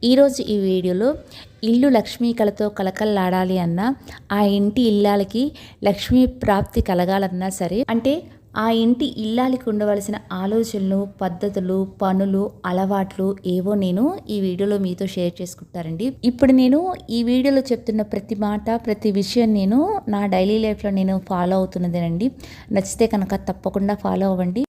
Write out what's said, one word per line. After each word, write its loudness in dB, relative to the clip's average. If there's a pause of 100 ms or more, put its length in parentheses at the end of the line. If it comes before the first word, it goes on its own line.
ఈరోజు 6
ఈ -2
వీడియోలో 0 (540)
ఇల్లు 4
లక్ష్మీ 2
కళతో 0
కలకల్లాడాలి 0
అన్నా, 0 (440)
ఆ 0 (120)
ఇంటి 2
ఇల్లాలకి 2 (400)
లక్ష్మీ 2 (120)
ప్రాప్తి 0
కలగాలన్నా 0
సరే, -4 (100)
అంటే 2 (440)
ఆ 0
ఇంటి 2
ఇల్లాలకి -2
ఉండవలసిన -2 (160)
ఆలోచనలు, -2 (220)
పద్ధతులు, -2 (220)
పనులు, 2 (220)
అలవాట్లు -2 (160)
ఏవో -2
నేను 0 (220)
ఈ -4
వీడియోలో -2
మీతో -4
షేర్ -4
చేసుకుంటానండి. -8 (140)
ఇప్పుడు 4
నేను 6 (280)
ఈ -2
వీడియోలో 2
చెప్తున్న -2
ప్రతి -6
మాట, -4 (200)
ప్రతి -2
విషయం 2
నేను 2 (260)
నా -2
డైలీ 2
లైఫ్‌లో -2
నేను 0
ఫాలో -2
అవుతున్నదేనండి. -2 (420)
నచ్చితే 0
కనుక -2 (100)
తప్పకుండా -4
ఫాలో -2
అవ్వండి. -2